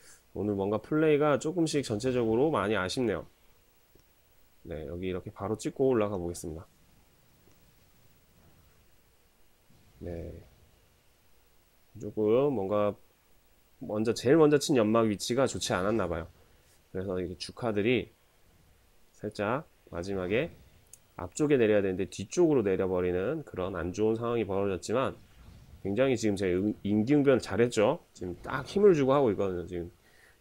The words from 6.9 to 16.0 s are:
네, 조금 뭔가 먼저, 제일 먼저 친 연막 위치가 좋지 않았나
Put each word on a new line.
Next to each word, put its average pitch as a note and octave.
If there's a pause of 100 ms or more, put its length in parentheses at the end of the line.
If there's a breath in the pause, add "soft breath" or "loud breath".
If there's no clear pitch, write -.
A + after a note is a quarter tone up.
네, E2+ (1700)
조금 A2
뭔가 G#2 (840)
먼저, A2
제일 C3
먼저 D3
친 C#3+
연막 A2+
위치가 A#2+
좋지 A2+
않았나 G2